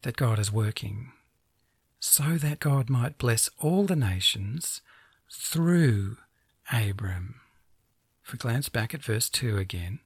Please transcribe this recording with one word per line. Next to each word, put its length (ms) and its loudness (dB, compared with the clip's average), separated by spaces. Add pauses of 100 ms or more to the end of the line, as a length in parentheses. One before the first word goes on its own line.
that 160 -6
God 220 2
is 120 0
working, 600 -2 (840)
so 400 2
that 220 -2
God 280 2
might 300 0
bless 400 2
all 260 2
the 100 2
nations 880 -2 (500)
through 840 2 (560)
Abram. 720 -2 (840)
If 80 -14
we 60 -10
glance 320 -2
back 240 -2
at 100 -10
verse 240 0
two 300 -2
again 480 -6